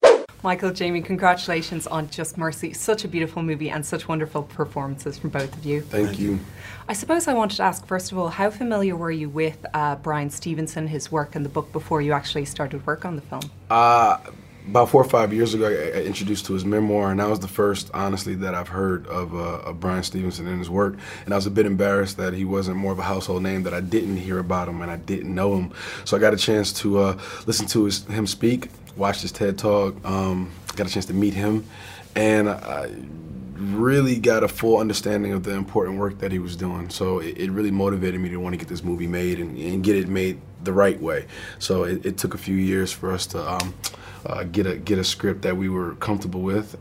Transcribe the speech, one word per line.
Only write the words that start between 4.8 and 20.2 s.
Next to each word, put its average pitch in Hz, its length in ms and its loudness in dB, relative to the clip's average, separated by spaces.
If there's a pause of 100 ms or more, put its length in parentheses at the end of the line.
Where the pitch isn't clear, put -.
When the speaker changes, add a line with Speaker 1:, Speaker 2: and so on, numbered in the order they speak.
Speaker 1:
from 156 100 -4
both 135 260 -4
of - 120 -10
you. 147 160 0
Speaker 2:
Thank 104 360 0
you. 98 200 0 (500)
Speaker 1:
I 220 60 0
suppose 330 340 0
I 269 60 4
wanted 214 220 2
to 196 80 0
ask, 180 220 0
first 185 240 -2
of 190 60 -4
all, 175 120 0
how 196 200 2
familiar 208 480 0
were 165 140 -2
you 156 180 -2
with, 156 460 -2
uh, 147 220 2
Brian 147 340 -2
Stevenson, 156 560 -4
his 151 260 -4
work 147 240 0
and 143 80 -2
the 139 60 -6
book, 147 220 -4
before 156 280 0
you 147 140 2
actually 143 320 -2
started 143 400 -6
work 151 180 -2
on 175 120 -4
the 139 60 -8
film? 131 200 -10 (260)
Speaker 2:
Uh, 117 480 8 (500)
about 117 220 6
four - 140 8
or 127 60 4
five 113 260 4
years 113 180 4
ago, 110 140 2
I, 85 320 0
I 87 60 0
introduced 98 420 -2
to 98 80 -2
his 92 100 0
memoir, 104 460 2
and 95 100 2
that 104 80 2
was 107 120 0
the 95 80 -6
first, 101 440 0
honestly, 98 440 -2
that 92 180 -4
I've 87 140 -4
heard 92 400 -2
of, 85 260 -6
uh, 85 340 -6
of 85 100 -8
Brian 92 240 -2
Stevenson 90 440 -4